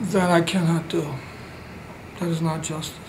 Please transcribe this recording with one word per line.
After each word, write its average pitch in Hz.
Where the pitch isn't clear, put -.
That 190
I 170
cannot 165
do. 147
That 175
is 165
not 160
justice. 160